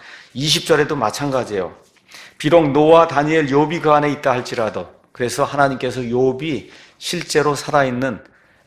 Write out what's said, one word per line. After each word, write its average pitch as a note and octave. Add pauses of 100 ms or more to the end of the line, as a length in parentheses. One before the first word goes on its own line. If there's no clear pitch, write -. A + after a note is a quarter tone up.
(360)
이십 D3+
절에도 D3+
마찬가지예요. G#2+ (640)
"비록 D3+
노아, D#3+
다니엘, D3+
욥이 D3
그 D3+
안에 D3
있다 C3+
할지라도." A2 (240)
그래서 B2
하나님께서 C3
욥이 B2+ (280)
실제로 D3+
살아있는, C3 (460)